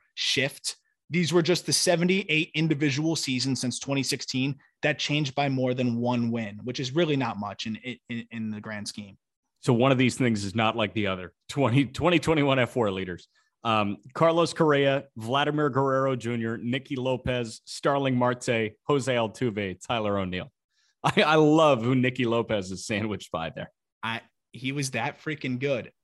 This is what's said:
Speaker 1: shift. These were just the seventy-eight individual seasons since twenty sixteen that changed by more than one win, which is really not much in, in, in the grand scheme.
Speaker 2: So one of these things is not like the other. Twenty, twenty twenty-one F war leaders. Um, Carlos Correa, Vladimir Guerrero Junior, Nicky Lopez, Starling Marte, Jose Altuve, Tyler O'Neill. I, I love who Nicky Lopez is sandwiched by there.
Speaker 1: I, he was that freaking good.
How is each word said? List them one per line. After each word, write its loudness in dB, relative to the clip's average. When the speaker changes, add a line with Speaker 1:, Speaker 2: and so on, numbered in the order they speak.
Speaker 1:
shift. -2
These 0
were 4
just 2
the 0
seventy-eight 2
individual 0
seasons -2
since -4
twenty -2
sixteen -4
that 0
changed -2
by 2
more 0
than 0
one 0
win, -4
which -6
is -6
really 2
not -2
much -8
in, -6
in, -8
in -6
the -10
grand -10
scheme. -14
Speaker 2:
So 2
one 4
of 2
these 2
things 2
is -6
not 2
like -2
the -2
other. -6
Twenty, 2
twenty 2
twenty-one 2
F 2
war 2
leaders. -6
Um, 0
Carlos 2
Correa, 2
Vladimir 0
Guerrero 2
Junior, -4
Nicky -4
Lopez, -4
Starling 0
Marte, 0
Jose 2
Altuve, -2
Tyler 0
O'Neill. -4
I, 2
I 4
love 6
who 2
Nicky 0
Lopez 0
is -10
sandwiched -4
by -6
there. -12
Speaker 1:
I, -4
he -8
was -4
that -4
freaking -6
good. -4